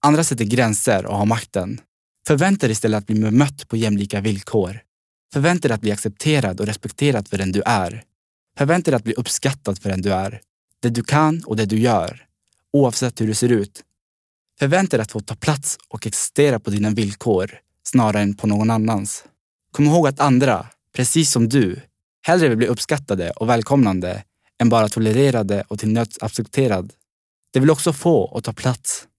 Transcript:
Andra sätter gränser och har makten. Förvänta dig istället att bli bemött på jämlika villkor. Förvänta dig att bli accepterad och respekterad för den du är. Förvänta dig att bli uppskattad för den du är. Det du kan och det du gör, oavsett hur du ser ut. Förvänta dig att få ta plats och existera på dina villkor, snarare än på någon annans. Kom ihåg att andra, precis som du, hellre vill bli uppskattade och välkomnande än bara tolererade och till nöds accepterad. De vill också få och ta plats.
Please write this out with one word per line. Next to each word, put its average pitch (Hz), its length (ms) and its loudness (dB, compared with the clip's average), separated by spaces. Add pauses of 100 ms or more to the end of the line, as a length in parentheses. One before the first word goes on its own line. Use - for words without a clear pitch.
Andra 151 220 4
sätter 117 220 -2
gränser 107 600 0
och 101 120 -4
har 104 80 2
makten. 110 560 -4 (460)
Förvänta 165 400 2
dig 110 40 2
istället 107 260 0
att 101 100 -6
bli 110 120 0
bemött 117 480 0
på 113 100 -4
jämlika 104 440 -2
villkor. 101 580 -2 (540)
Förvänta 160 340 2
dig 117 80 2
att 104 60 -8
bli 107 100 -2
accepterad 107 680 -2
och 104 60 -2
respekterad 107 640 -4
för 101 100 -6
den 95 140 -2
du 98 140 0
är. 92 380 -2 (540)
Förvänta 165 340 2
dig 127 40 2
att 104 80 -2
bli 110 100 -4
uppskattad - 680 -4
för 101 100 -6
den 95 120 -2
du 98 120 -2
är. 98 280 -6 (380)
Det 120 100 -2
du 117 140 -2
kan 156 420 2
och 110 100 -6
det 110 100 0
du 107 140 0
gör, 98 460 0 (480)
oavsett 127 480 0
hur 110 60 0
du 107 60 -2
ser 120 180 2
ut. 104 320 -2 (760)
Förvänta 165 380 2
dig 110 60 2
att - 80 -8
få 110 80 -6
ta 113 160 -10
plats - 420 -2 (100)
och - 200 -10
existera 131 520 0
på - 100 -6
dina 104 200 0
villkor, 101 640 -2 (320)
snarare 107 400 2
än 101 100 0
på 107 140 -4
någon 107 220 0
annans. 110 540 -2 (480)
Kom 147 140 2
ihåg 156 220 4
att 135 120 -2
andra, 127 480 2 (280)
precis 147 360 0
som 117 180 2
du, 113 320 0 (400)
hellre 165 260 4
vill 113 100 2
bli 117 100 2
uppskattade 113 640 -4
och 110 180 -4
välkomnande 104 760 0 (360)
än 117 100 4
bara 110 200 4
tolererade 110 800 0
och 104 120 -8
till 110 100 -2
nöds 113 320 -2
accepterad. 110 720 -2 (600)
De 131 60 4
vill 147 120 6
också 151 220 0
få 156 280 2
och - 220 -6
ta 107 100 -6
plats. - 540 -6 (120)